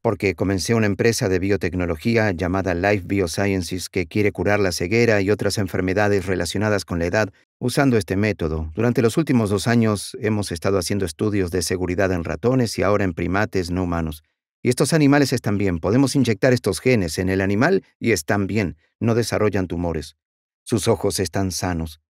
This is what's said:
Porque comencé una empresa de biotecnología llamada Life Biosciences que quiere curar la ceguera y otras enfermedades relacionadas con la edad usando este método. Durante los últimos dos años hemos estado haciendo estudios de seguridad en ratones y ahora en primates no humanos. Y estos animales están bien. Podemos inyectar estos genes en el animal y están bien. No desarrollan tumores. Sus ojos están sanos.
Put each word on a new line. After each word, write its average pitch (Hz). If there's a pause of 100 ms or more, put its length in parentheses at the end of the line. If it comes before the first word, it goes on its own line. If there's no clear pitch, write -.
Porque 101
comencé 95
una 110
empresa 107
de 92
biotecnología 95
llamada 92
Life 95
Biosciences 95
que 90
quiere 101
curar 101
la 92
ceguera 107
y 95
otras 101
enfermedades 95
relacionadas 95
con 85
la 85
edad 104 (280)
usando 127
este 95
método. 80
Durante 120
los 113
últimos 127
dos 101
años 113
hemos 104
estado 98
haciendo 95
estudios 98
de 87
seguridad 92
en 85
ratones 117
y 95
ahora 101
en 87
primates 90
no 90
humanos. 82 (380)
Y 117
estos 139
animales 143
están 110
bien. 92
Podemos 127
inyectar 123
estos 123
genes 107
en 92
el 95
animal 117 (140)
y 113
están 101
bien. 95 (240)
No 113
desarrollan 101
tumores. 85 (460)
Sus 117
ojos 101
están 95
sanos. 82 (100)